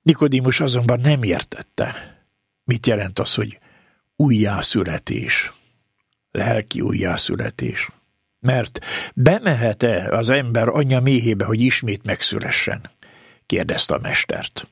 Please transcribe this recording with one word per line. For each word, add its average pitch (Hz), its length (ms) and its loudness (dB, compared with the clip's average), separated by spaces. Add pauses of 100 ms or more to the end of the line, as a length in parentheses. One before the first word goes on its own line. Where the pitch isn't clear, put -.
Nikodémus 135 580 2
azonban 123 400 2
nem 139 240 2
értette, - 920 -6 (460)
mit 120 240 -2
jelent 101 320 0
az, - 140 -2
hogy 107 260 -4 (560)
újjászületés, 101 1400 0 (800)
lelki 107 500 -2
újjászületés. - 1080 -4 (540)
Mert 127 360 -2 (360)
bemehet-e 123 920 2
az 113 200 0
ember 120 380 2
anyja 131 320 2
méhébe, 117 460 2
hogy 110 160 0
ismét 117 420 0
megszülessen? - 880 -4 (540)
kérdezte 82 500 -2
a - 40 -4
mestert. - 720 -6